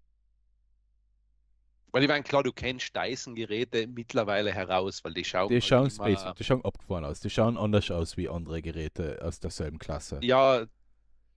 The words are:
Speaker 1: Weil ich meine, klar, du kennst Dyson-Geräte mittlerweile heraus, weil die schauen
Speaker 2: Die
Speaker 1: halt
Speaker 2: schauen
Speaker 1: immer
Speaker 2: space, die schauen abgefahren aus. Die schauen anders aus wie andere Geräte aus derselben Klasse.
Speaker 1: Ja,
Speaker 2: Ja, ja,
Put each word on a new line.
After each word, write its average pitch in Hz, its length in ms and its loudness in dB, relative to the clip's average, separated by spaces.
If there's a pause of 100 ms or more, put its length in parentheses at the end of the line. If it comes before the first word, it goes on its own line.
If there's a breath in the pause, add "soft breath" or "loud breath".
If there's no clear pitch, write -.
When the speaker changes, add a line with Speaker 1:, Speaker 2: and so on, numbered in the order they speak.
(1900)
Speaker 1:
Weil 127 100 4
ich 143 60 6
meine, 147 160 2
klar, 139 180 2
du 123 100 -2
kennst 127 440 -6
Dyson-Geräte 113 880 -2
mittlerweile 110 680 0
heraus, 92 520 -2
weil 85 100 -8
die 87 100 -4
schauen 92 240 0
Speaker 2:
Die 120 80 2
Speaker 1:
halt 120 80 2
Speaker 2:
schauen 135 220 6
Speaker 1:
immer 135 40 -2
Speaker 2:
space, 95 460 0
die - 80 -10
schauen 131 200 2
abgefahren 90 400 -4
aus. 73 160 -8
Die 104 100 -6
schauen 113 260 2
anders 104 360 2
aus 85 240 -2
wie 90 120 -2
andere 82 340 -6
Geräte 78 600 -6
aus 80 160 -6
derselben 78 400 -6
Klasse. - 440 -8
Speaker 1:
Ja, 147 340 6
Speaker 2:
Ja, 113 80 0
ja, - 20 -8 (720)